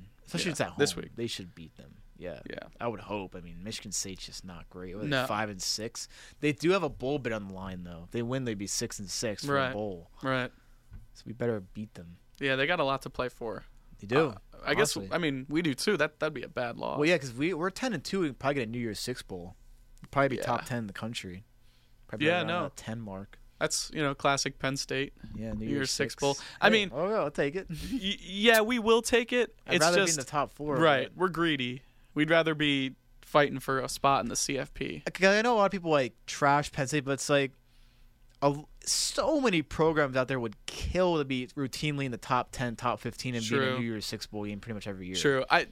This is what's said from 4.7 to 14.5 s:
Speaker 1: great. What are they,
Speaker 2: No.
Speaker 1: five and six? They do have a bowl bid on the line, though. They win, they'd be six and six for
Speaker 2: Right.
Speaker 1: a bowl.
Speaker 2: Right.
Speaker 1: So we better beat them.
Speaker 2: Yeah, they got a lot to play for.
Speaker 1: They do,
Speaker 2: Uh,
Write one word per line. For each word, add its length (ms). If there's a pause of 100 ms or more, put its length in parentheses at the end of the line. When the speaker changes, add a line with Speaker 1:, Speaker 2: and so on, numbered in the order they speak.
Speaker 1:
great. 240
What 80
are 20
they, 60
Speaker 2:
No. 160
Speaker 1:
five 240
and 100
six? 480 (320)
They 120
do 180
have 120
a 60
bowl 300
bid 160
on 140
the 60
line, 300
though. 280
They 100
win, 220
they'd 140
be 80
six 320
and 120
six 340
for 100
Speaker 2:
Right. 160
Speaker 1:
a 40
bowl. 360 (120)
Speaker 2:
Right. 280 (640)
Speaker 1:
So 120
we 60
better 280
beat 340
them. 220 (240)
Speaker 2:
Yeah, 160
they 100
got 140
a 40
lot 180
to 80
play 180
for. 360 (360)
Speaker 1:
They 60
do, 240
Speaker 2:
Uh, 40 (300)